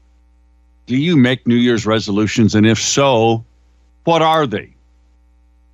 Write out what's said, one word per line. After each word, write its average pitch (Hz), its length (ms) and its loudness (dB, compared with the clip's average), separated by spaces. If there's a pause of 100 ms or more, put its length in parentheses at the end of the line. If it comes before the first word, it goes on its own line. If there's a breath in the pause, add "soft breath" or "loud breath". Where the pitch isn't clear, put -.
(840)
do 123 120 -4
you 165 180 0
make 127 320 2
New 120 80 2
Year's 120 300 0
resolutions? 107 680 -2
And 107 100 4
if 110 140 2
so, 113 640 0 (580)
what 165 180 0
are 160 240 0
they? 98 280 -10 (1000)